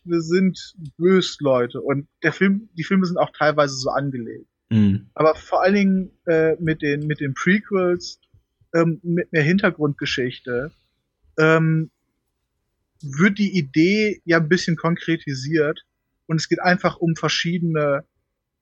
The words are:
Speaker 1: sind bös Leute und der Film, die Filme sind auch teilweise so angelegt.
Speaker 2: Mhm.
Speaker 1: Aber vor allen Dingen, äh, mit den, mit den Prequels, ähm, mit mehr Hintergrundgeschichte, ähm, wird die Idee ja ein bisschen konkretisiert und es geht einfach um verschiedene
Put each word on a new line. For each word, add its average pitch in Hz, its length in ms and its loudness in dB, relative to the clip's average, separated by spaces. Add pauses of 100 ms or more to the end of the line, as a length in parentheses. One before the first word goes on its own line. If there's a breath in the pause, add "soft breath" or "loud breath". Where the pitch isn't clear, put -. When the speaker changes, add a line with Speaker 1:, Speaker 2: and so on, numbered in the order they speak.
Speaker 1:
sind 170 720 -2 (220)
bös 185 420 2
Leute 127 420 0
und 143 260 -2 (140)
der 156 120 0
Film, 196 440 0
die 160 60 -6
Filme 190 240 0
sind 175 100 -4
auch 151 180 0
teilweise 151 400 2
so 131 140 -6
angelegt. 131 560 -6 (240)
Speaker 2:
Mhm. 107 460 2
Speaker 1:
Aber 156 200 4
vor - 280 -2
allen 190 120 2
Dingen, 190 360 0 (160)
äh, 160 320 2
mit 160 240 -2
den, 147 240 -2
mit 151 140 -4
den 139 140 -4
Prequels, 185 840 -2 (540)
ähm, 165 300 2
mit 170 280 -4
mehr 160 120 2
Hintergrundgeschichte, 147 1300 -2 (680)
ähm, 160 500 4 (1120)
wird 156 360 0
die 190 200 0
Idee 180 680 0
ja 165 120 2
ein 160 120 0
bisschen 180 260 0
konkretisiert 156 1080 -2 (420)
und 160 100 0
es - 120 -4
geht 170 120 0
einfach 180 360 0
um 165 180 0
verschiedene 156 880 -2 (560)